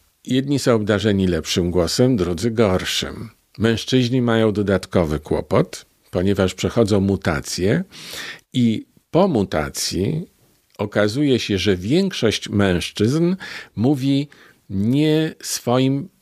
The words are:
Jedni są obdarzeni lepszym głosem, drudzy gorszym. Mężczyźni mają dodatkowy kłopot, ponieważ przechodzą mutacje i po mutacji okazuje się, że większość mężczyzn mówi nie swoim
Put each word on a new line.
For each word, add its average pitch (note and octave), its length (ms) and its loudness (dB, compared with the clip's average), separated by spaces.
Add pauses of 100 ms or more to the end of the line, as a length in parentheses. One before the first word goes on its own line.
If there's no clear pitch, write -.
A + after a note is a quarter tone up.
(260)
Jedni C3+ 340 -2
są B2 160 2
obdarzeni G2+ 520 2
lepszym E2+ 440 -2
głosem, G#2 460 2
drudzy F2+ 340 -2
gorszym. G#2+ 800 -2 (280)
Mężczyźni A#2+ 640 0
mają A2+ 300 2
dodatkowy F#2 680 0
kłopot, - 680 -2 (260)
ponieważ F#2+ 420 2
przechodzą G#2 460 0
mutacje F#2+ 840 0 (680)
i A2+ 320 0 (260)
po F#3 160 4
mutacji G2+ 1040 -2 (440)
okazuje A2 640 0
się, G2+ 180 -2
że F#2 200 0
większość A#2+ 720 0
mężczyzn G#2 840 0 (400)
mówi C#3 520 0 (420)
nie D3+ 720 0
swoim C3+ 680 -2 (120)